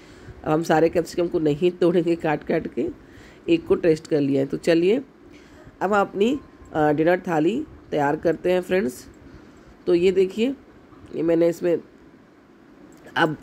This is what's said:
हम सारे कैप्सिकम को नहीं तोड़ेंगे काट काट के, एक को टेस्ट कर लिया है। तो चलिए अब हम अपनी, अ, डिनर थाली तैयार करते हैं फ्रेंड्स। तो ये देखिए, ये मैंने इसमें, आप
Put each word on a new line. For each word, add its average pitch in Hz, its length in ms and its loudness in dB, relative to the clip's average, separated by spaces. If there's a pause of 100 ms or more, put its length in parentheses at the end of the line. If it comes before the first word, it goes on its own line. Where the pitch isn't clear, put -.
(460)
हम 156 180 0
सारे 165 260 2
कैप्सिकम 170 380 -2
को 175 120 -2
नहीं 151 320 0
तोड़ेंगे 170 440 2
काट 160 280 -2
काट - 300 -4
के, 311 160 -4 (600)
एक 165 180 0
को 196 80 2
टेस्ट 160 320 0
कर 151 120 0
लिया 139 220 0
है। 139 60 -2
तो - 100 -6
चलिए 180 440 2 (800)
अब 190 120 0
हम 196 80 4
अपनी, 208 380 0 (340)
अ, 151 180 2
डिनर 160 280 2
थाली 185 460 -2 (260)
तैयार 143 240 0
करते 165 360 -2
हैं 180 100 0
फ्रेंड्स। 190 460 -4 (800)
तो 180 80 4
ये 180 160 4
देखिए, 196 440 0 (600)
ये 147 80 -4
मैंने 165 260 4
इसमें, 170 300 -2 (1400)
आप 156 260 0